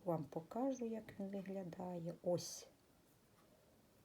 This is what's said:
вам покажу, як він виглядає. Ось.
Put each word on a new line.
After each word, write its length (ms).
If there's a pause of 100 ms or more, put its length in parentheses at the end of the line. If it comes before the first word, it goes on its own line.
вам 200
покажу, 640
як 180 (140)
він 100
виглядає. 920
Ось. 460 (1400)